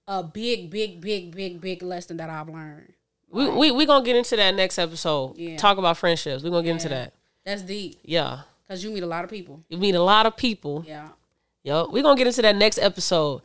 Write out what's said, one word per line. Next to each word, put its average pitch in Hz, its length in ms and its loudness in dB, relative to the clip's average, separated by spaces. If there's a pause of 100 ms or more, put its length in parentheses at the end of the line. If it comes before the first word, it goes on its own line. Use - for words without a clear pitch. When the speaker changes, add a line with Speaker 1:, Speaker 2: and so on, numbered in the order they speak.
Speaker 1:
a 190 160 -4
big, 202 480 -6
big, 196 300 -6
big, 180 340 -6
big, 180 280 -10
big 185 200 -8
lesson 175 360 -8
that 160 120 -10
I've 156 200 -10
learned. 156 440 -16 (360)
Speaker 2:
We, 269 160 -2
Speaker 1:
Like, - 120 -2
Speaker 2:
we, 285 140 4
we 277 140 2
gonna 277 200 4
get 240 120 6
into 240 180 0
that 196 180 4
next 190 240 0
episode. 156 600 -2
Speaker 1:
Yeah. 165 200 -10
Speaker 2:
Talk 202 200 4
about 175 200 2
friendships. 156 460 -2
We 170 60 -6
gonna 170 140 0
get 165 80 0
into 160 180 -4
Speaker 1:
Yeah. 135 60 -4 (100)
Speaker 2:
that. - 80 -18 (320)
Speaker 1:
That's 202 160 -8
deep. 190 420 -12
Speaker 2:
Yeah. 139 380 -4 (260)
Speaker 1:
'Cause 185 160 -10
you 214 80 -10
meet 196 120 -6
a 175 40 -6
lot 170 160 -6
of 185 60 -14
people. 170 400 -16
Speaker 2:
You 175 80 -8
meet 190 180 4
a 170 80 4
lot 214 220 8
of 220 100 0
people. 165 500 -4
Speaker 1:
Yeah. 151 240 -16 (560)
Speaker 2:
Yup. 151 260 0
We 247 100 0
gonna 277 160 6
get 247 100 4
into 247 140 2
that 208 160 6
next 208 200 4
episode. 160 680 0